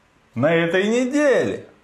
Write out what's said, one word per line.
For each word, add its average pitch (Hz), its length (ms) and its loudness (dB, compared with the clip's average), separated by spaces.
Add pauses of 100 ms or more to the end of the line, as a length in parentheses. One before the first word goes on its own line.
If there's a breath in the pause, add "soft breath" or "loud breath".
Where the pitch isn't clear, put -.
(360)
на 143 180 0
этой 170 340 0
неделе 247 760 0 (180)